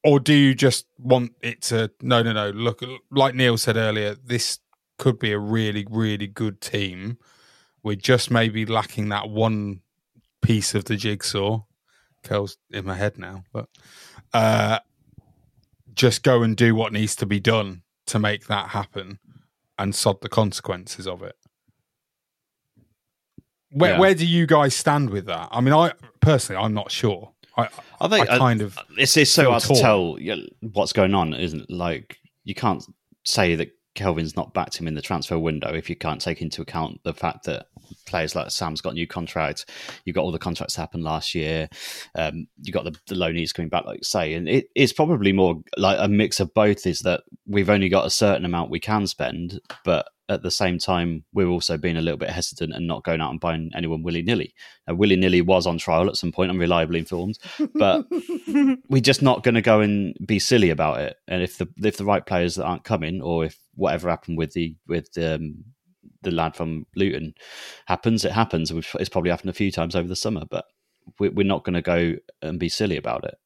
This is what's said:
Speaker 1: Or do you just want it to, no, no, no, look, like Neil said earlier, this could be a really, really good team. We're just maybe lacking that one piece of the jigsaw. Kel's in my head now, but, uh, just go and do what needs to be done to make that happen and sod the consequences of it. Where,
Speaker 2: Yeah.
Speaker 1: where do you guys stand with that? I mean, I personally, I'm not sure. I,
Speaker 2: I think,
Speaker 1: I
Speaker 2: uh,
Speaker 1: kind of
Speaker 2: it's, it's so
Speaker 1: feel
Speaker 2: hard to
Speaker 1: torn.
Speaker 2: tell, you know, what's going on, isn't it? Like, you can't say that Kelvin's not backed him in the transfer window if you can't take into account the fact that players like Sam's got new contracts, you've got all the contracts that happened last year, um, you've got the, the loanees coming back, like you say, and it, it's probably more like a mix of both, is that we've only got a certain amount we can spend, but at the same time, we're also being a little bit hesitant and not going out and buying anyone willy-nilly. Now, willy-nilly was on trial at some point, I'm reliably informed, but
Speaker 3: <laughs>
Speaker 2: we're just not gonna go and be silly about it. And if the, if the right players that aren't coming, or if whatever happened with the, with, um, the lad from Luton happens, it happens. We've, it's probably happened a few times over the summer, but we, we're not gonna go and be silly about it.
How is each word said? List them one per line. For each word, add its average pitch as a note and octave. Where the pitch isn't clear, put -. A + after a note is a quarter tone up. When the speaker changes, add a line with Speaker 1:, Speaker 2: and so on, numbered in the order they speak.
Speaker 1:
Or D3
do C#3
you C#3+
just B2+
want B2
it A#2
to, A2+
no, B2
no, A#2
no, G#2
look, A2
like C3+
Neil B2
said A2+
earlier, G#2+
this A#2+
could B2
be A2
a G#2
really, G#2+
really G#2+
good G#2
team. G2
We're G#2
just B2
maybe A2+
lacking G#2+
that G2+
one G#2+
piece -
of G#2
the A2
jigsaw. G#2
Kel's G2+
in G2
my F#2+
head G2+
now, F#2+
but, A2+
uh, A2
just -
go B2
and A2+
do A#2
what A2
needs G#2+
to -
be G2+
done G2
to -
make G#2
that G2+
happen G2
and G2+
sod -
the G#2+
consequences F#2
of F2+
it. -
Where, D#3+
Speaker 2:
Yeah. F3+
Speaker 1:
where F#3+
do E3+
you E3+
guys C#3+
stand C#3+
with G2
that? E2+
I A#2
mean, C3+
I E3
personally, A#2+
I'm G#2+
not G#2
sure. G#2
I, A#2
Speaker 2:
I -
think, A2+
Speaker 1:
I A#2
Speaker 2:
uh, B2+
Speaker 1:
kind A#2+
of G2+
Speaker 2:
it's, C3
it's D3+
so E3
Speaker 1:
feel C3
Speaker 2:
hard A#2
to -
Speaker 1:
torn. C3
Speaker 2:
tell, G2
you F#2
know, -
what's G2
going G2
on, E2+
isn't D#2
it? -
Like, F2
you G2+
can't G2
say F2+
that D#2+
Kelvin's E2
not -
backed -
him E2+
in D#2
the D2+
transfer E2+
window D#2+
if D#2+
you E2+
can't D#2
take E2+
into E2
account D#2+
the E2+
fact -
that -
players E2
like D#2+
Sam's D#2+
got -
new E2
contracts, D#2+
you've F2
got F2+
all F#2
the E2
contracts -
that E2+
happened E2
last D#2+
year, D#2+
um, D#2+
you've F2
got -
the, E2
the G2
loanees E2
coming E2
back, E2+
like -
you -
say, D#2+
and E2+
it, A#2+
it's B2
probably C#3
more F2+
like F#2+
a G2+
mix G2+
of F#2+
both, G#2+
is F2
that F2+
we've G2+
only G2
got F#2
a -
certain G2
amount E2+
we E2+
can G#2+
spend, E2+
but E2+
at G2+
the F#2
same F2+
time, E2+
we're F#2+
also E2+
being E2
a E2
little D#2+
bit -
hesitant E2+
and E2+
not E2
going E2
out D2
and D#2
buying D#2+
anyone D#2+
willy-nilly. E2+
Now, E2+
willy-nilly F#2
was F2
on E2+
trial E2+
at -
some F2
point, F#2
I'm F#2
reliably E2+
informed, F2+
but D4+
Speaker 3:
<laughs> C#4+
Speaker 2:
we're C3+
just C3+
not B2
gonna A#2
go G#2+
and G#2
be G#2
silly G#2
about D#2
it. -
And F2+
if F2
the, F2+
if G#2
the G2+
right G2+
players F2
that F2
aren't E2+
coming, E2+
or D#2+
if D#2+
whatever F2
happened E2+
with D#2+
the, E2
with, E2+
um, D#2+
the F#2+
lad E2
from D#2+
Luton E2
happens, A2+
it D2+
happens. F2+
We've, E2
it's F#2+
probably F2
happened F2
a F2
few G2
times E2
over F2
the F2+
summer, G2
but -
we, G2+
we're G2
not F#2+
gonna F2
go E2+
and D#2+
be E2+
silly F#2+
about A#1
it. -